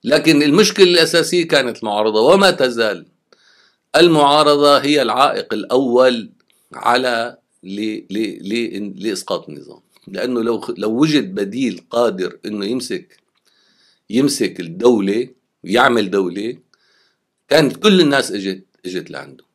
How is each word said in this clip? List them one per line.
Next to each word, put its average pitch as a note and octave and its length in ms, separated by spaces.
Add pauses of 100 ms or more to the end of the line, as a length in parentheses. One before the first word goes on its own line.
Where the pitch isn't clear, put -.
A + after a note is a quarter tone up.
لكن D3+ 380
المشكلة F#3 440
الأساسية E3+ 600
كانت C3 300
المعارضة، G#2+ 420
وما F#3 300
تزال. A2+ 560 (880)
المعارضة D3 840
هي C#3+ 240
العائق A2+ 520
الأول B2 760 (440)
على B2 640 (260)
ل-، G#2 380 (100)
ل-، G2+ 320
ل-، G#2 540
لإسقاط F#2+ 520
النظام. C#2+ 320 (280)
لأنه A2+ 340
لو A2+ 180
خ-، - 160
لو G#2 140
وجد B2+ 440
بديل G2+ 460 (100)
قادر G2+ 560
إنه G#2 200
يمسك، A#2 540 (920)
يمسك B2 500
الدولة G2+ 680 (360)
ويعمل A#2 460
دولة، G2 480 (920)
كانت D3 280
كل G3 240
الناس C#3 320
إجت، F#2+ 320 (220)
إجت F2+ 240
لعنده. C#2 340 (100)